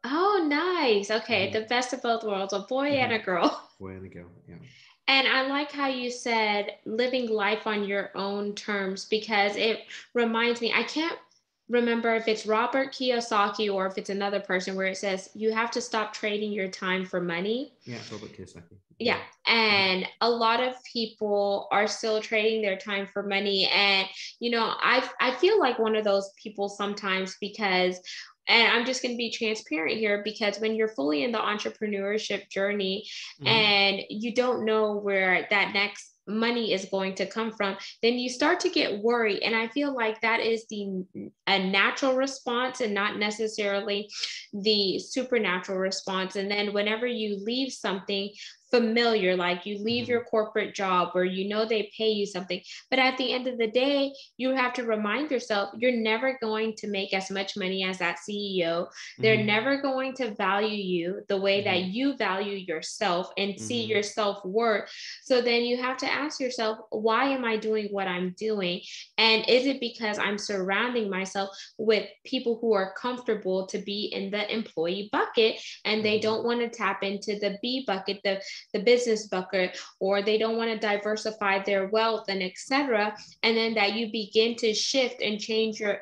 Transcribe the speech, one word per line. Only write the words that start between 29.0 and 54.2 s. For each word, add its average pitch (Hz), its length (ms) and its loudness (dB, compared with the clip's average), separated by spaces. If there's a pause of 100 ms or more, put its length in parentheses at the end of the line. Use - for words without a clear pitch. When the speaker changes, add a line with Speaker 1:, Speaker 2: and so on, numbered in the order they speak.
Speaker 1:
gonna 240 160 -2
be 233 140 -2
transparent 233 680 -2
here, 208 280 0
because 214 340 -2
when 220 160 0
you're 220 140 2
fully 285 340 0
in 247 80 0
the 220 80 -2
entrepreneurship 208 1120 -4
journey 196 560 -2 (340)
Speaker 2:
Mm-hmm. 143 60 -2
Speaker 1:
and 202 540 4 (100)
you 220 240 -4
don't 247 300 2
know 214 320 2
where 190 540 2
that 202 220 2
next 202 360 -2 (180)
money 226 480 0
is 190 160 -2
going 190 240 -2
to 190 120 -2
come 226 260 -4
from, 196 240 -2 (260)
then 233 160 4
you 247 100 -2
start 320 320 2
to 370 80 0
get 208 340 0
worried. 226 400 2
And 220 140 0
I 226 120 0
feel 285 260 -2
like 220 260 -2
that 226 200 2
is 226 280 0
the, 196 360 -6 (420)
a 196 120 4 (120)
natural 240 460 4
response 254 640 -2
and 214 100 -2
not 202 260 -2
necessarily 208 920 -2 (440)
the 202 460 2
supernatural 202 800 0
response. 190 580 -2
And 202 140 -2
then 202 240 0
whenever 214 320 0
you 214 360 -2
leave 254 300 -2
something 196 580 -4 (400)
familiar, 226 640 4
like 180 320 0
you 208 120 -4
leave 233 260 0
Speaker 2:
Mm-hmm. 233 80 -6
Speaker 1:
your 240 120 2
corporate 214 520 0
job 185 340 2
where 180 140 2
you 190 240 -2
know 214 160 0
they 220 340 0
pay 220 120 4
you 208 140 2
something, 190 360 -6 (280)
but 262 120 4
at 262 180 4
the 247 140 -2
end 254 160 -2
of 240 100 -4
the 226 80 2
day, 277 480 2 (220)